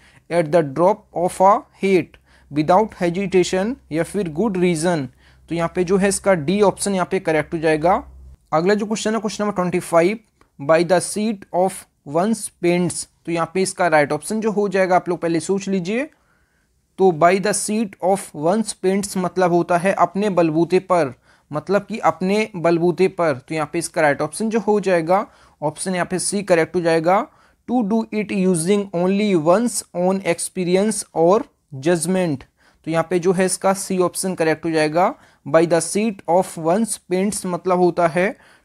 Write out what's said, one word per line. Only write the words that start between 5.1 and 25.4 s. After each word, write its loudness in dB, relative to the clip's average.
तो -6
यहाँ -4
पे 0
जो 0
है 2
इसका 2
डी 0
ऑप्शन 0
यहाँ -2
पे -2
करेक्ट -2
हो -2
जाएगा। 2
अगला 2
जो -2
क्वेश्चन -4
है, -2
क्वेश्चन -6
नंबर -2
ट्वेंटी -2
फ़ाइव, 2
"By 4
the 2
seat -4
of 2
one's -2
pants"। 0
तो -6
यहाँ -2
पे 0
इसका 0
राइट 2
ऑप्शन -4
जो -2
हो 0
जाएगा, 2
आप 0
लोग -2
पहले -2
सोच -4
लीजिए। -2
तो 4
by 4
the -2
seat -2
of 0
one's -2
pants -2
मतलब 0
होता 0
है 0
अपने 0
बलबूते 0
पर, -2
मतलब -2
कि -10
अपने 0
बलबूते 2
पर। -2
तो -12
यहाँ -4
पे -4
इसका -6
राइट 2
ऑप्शन -6
जो 0
हो 2
जाएगा, 0